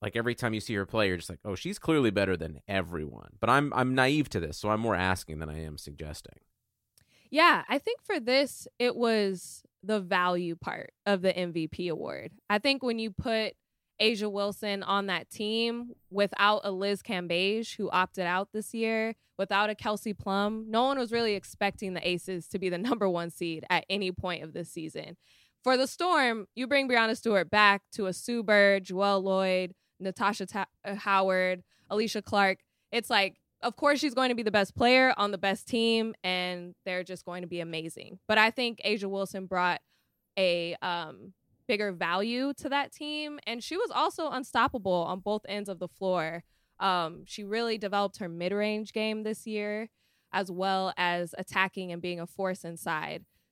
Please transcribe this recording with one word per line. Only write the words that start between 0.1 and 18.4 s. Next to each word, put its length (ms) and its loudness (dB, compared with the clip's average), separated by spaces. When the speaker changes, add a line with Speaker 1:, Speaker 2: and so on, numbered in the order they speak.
Speaker 1:
every 180 0
time 180 -2
you 80 -2
see 140 -6
her 100 0
play, 240 2
you're 80 2
just 140 -10
like, 160 -12
"Oh, 80 -4
she's 240 -8
clearly 320 4
better 260 2
than 320 -10
everyone." 720 -4
But 80 2
I'm, 260 4
I'm 200 2
naive 360 2
to 100 -2
this, 180 -4
so 100 -2
I'm 120 2
more 140 2
asking 440 0
than 100 -8
I 140 -8
am 160 -10
suggesting. 560 -12
Speaker 2:
Yeah, 400 6
I 80 2
think 240 -4
for 180 -2
this, 480 0
it 180 2
was 680 0
the 180 0
value 560 0
part 360 -10
of 160 2
the 120 4
M 200 -2
V 140 0
P 200 -4
award. 440 -6
I 80 4
think 240 2
when 160 0
you 140 -4
put 420 -2
Asia 300 2
Wilson 540 -2
on 240 0
that 240 -4
team 600 -2
without 540 2
a 60 -2
Liz 320 -2
Cambage, 720 -2
who 140 -4
opted 360 0
out 260 -2